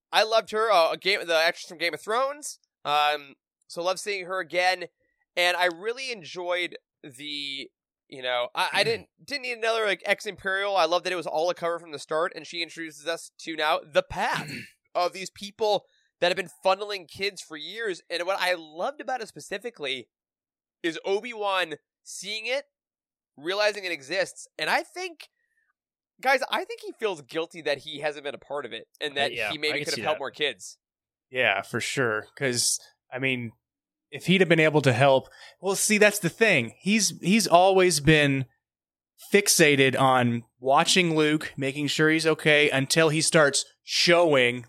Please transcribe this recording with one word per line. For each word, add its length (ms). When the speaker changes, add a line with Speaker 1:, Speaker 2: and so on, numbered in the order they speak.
Speaker 1:
I 120
loved 280
her, 200
uh, 200
a 60
game, 280
the 100
actress 320
from 120
Game 140
of 80
Thrones. 580
Um, 520
so 140
love 180
seeing 260
her 140
again. 460
And 220
I 80
really 460
enjoyed 680
the, 680
you 140
know, 320
I, 200
I 100
Speaker 2:
<clears throat> 0
Speaker 1:
didn't, 240
didn't 200
need 140
another, 280
like, 200
ex-Imperial. 720
I 80
loved 200
that 80
it 40
was 100
all 220
a 60
cover 240
from 120
the 80
start, 360
and 100
she 160
introduces 460
us 320
to 160
now 240
the 120
path 480
<clears throat> 220
of 180
these 180
people 540
that 60
have 100
been 140
funneling 460
kids 320
for 160
years. 520
And 180
what 120
I 140
loved 480
about 200
it 60
specifically 800
is 200
Obi-Wan 720
seeing 420
it, 200
realizing 480
it 80
exists. 560
And 120
I 140
think, 440
guys, 180
I 140
think 180
he 120
feels 300
guilty 400
that 160
he 200
hasn't 240
been 120
a 20
part 280
of 60
it 160
and 160
that 160
Speaker 2:
Yeah, 180
Speaker 1:
he 60
maybe 160
Speaker 2:
I 40
can 80
Speaker 1:
could 60
have 40
Speaker 2:
see 80
Speaker 1:
helped 140
Speaker 2:
that. 40
Speaker 1:
more 100
kids. 460
Speaker 3:
Yeah, 340
for 180
sure. 460
'Cause, 420
I 80
mean, 320
if 160
he'd 140
have 60
been 140
able 220
to 100
help, 340
well, 160
see, 220
that's 220
the 100
thing. 500
He's, 400
he's 280
always 520
been 460
fixated 640
on 440
watching 560
Luke, 420
making 300
sure 220
he's 180
okay, 420
until 400
he 120
starts 440
showing 840